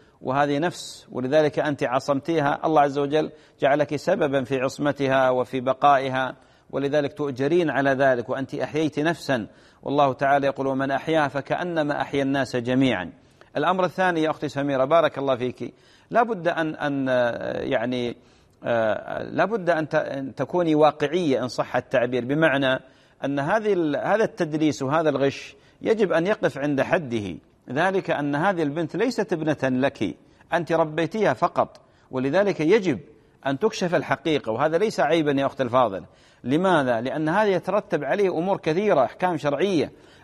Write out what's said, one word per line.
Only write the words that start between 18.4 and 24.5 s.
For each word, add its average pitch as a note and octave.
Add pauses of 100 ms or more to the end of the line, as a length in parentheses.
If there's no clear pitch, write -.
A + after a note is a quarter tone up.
آه، A2+
لا D#3
بد F#3+
أن D#3
ت-، -
أن C3+
تكوني D#3+
واقعية D3
إن B2+
صح -
التعبير، B2
بمعنى C#3 (440)
أن C#3
هذه G#3
ال-، D#3
هذا F#3
التدليس D#3